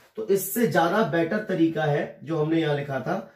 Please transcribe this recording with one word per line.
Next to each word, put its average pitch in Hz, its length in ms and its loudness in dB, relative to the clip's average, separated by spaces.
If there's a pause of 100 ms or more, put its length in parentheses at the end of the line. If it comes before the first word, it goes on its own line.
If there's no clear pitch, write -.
(160)
तो 220 120 -6
इससे 196 380 0
ज्यादा 175 360 2
better 156 360 0
तरीका 156 460 0
है - 380 -2
जो 156 160 -4
हमने 160 220 2
यहां 147 160 0
लिखा 135 240 -4
था - 360 -6